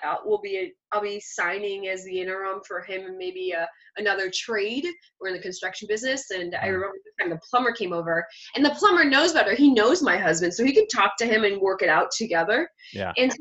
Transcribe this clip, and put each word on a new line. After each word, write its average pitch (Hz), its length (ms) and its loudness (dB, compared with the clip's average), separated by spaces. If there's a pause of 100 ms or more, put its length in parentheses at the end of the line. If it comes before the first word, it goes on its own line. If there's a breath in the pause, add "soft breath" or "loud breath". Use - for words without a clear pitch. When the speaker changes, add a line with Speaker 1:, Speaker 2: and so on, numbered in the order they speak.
Speaker 1:
I'll, 156 220 -4
we'll 208 160 0
be, 190 320 -6 (180)
I'll 208 100 0
be 208 220 -6
signing 196 680 -6
as 185 140 -6
the 185 160 -6
interim 190 480 -6
for 180 140 -8
him 190 240 -10
and 185 120 -12
maybe, 185 380 -6
uh, 165 120 -4 (300 soft breath)
another 196 360 -2
trade. 233 540 -4 (340 soft breath)
We're 190 60 -8
in 185 80 -4
the 175 60 -10
construction 185 460 -10
business, 254 440 -4
and 180 240 -6
I - 120 -4
Speaker 2:
Mm. 190 60 -2
Speaker 1:
remember 190 220 -4 (100)
the - 180 -8
time 359 60 -2
the 160 180 -6
plumber 247 240 2
came 180 220 -4
over, 165 320 -2 (300 loud breath)
and 277 100 4
the 285 60 4
plumber 349 340 4
knows 294 280 4
better. 226 200 4
He 277 180 8
knows 247 300 6
my 196 160 2
husband, 175 380 0
so 233 100 2
he 277 80 4
can 427 140 6
talk 208 320 2
to 226 80 0
him 220 160 2
and 196 180 0
work 190 220 2
it 170 60 4
out 170 220 4
together. 214 560 0 (260 loud breath)
Speaker 2:
Yeah. 185 240 -4
Speaker 1:
And 254 140 4
so - 100 -6